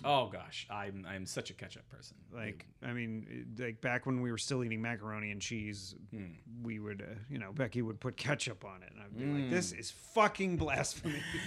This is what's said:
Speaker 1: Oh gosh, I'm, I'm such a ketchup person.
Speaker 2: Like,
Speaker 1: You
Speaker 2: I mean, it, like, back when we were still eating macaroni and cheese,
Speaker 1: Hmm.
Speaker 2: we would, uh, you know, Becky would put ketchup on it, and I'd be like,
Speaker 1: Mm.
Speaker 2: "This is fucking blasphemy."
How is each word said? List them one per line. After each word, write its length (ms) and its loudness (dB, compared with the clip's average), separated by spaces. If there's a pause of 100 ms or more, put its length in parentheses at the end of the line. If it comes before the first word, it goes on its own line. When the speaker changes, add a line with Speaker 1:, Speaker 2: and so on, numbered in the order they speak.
Speaker 1:
Oh 240 8
gosh, 420 -8
I'm, 380 -4
I'm 180 -4
such 240 -4
a 40 -10
ketchup 340 -12
person. 280 -16 (160)
Speaker 2:
Like, 340 -6 (160)
Speaker 1:
You 60 -2
Speaker 2:
I 40 0
mean, 540 -4 (100)
it, 60 -4
like, 180 -4
back 260 4
when 140 4
we 100 2
were 80 0
still 260 2
eating 180 2
macaroni 480 -2
and 100 -2
cheese, 540 -4 (160)
Speaker 1:
Hmm. 160 -6 (360)
Speaker 2:
we 160 -2
would, 240 -4
uh, 120 -6 (160)
you 80 -2
know, 140 -6
Becky 300 2
would 180 -2
put 160 -4
ketchup 480 2
on 180 -12
it, 100 -16
and 100 -14
I'd 140 -10
be 80 -2
like, 200 4
Speaker 1:
Mm. 60 2
Speaker 2:
"This 220 4
is 180 -6
fucking 680 4
blasphemy." 640 2 (260)